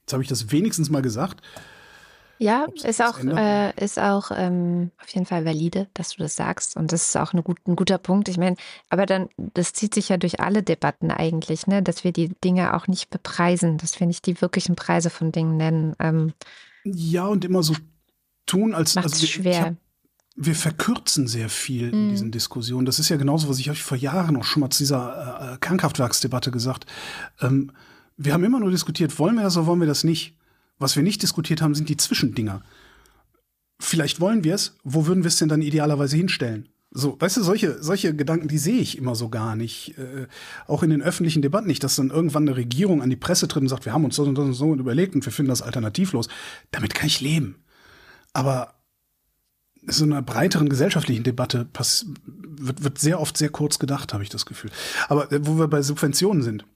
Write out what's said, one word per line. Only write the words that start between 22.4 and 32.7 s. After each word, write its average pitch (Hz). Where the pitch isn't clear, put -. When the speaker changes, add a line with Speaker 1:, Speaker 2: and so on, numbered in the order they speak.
Speaker 1:
Das 127
ist 156
ja 170
genauso, 143
was 135
ich, 131
hab 147
ich -
vor 139
Jahren 151
auch 113
schon -
mal 131
zu -
dieser, 127
äh, -
Kernkraftwerksdebatte 131
gesagt. 123
Ähm, 135
wir 143
haben 170
immer 240
nur 196
diskutiert, 165
wollen 220
wir 214
das 180
oder 165
wollen 175
wir 165
das 147
nicht? 160
Was 135
wir 143
nicht 202
diskutiert -
haben, 147
sind 151
die 147
Zwischendinger. 110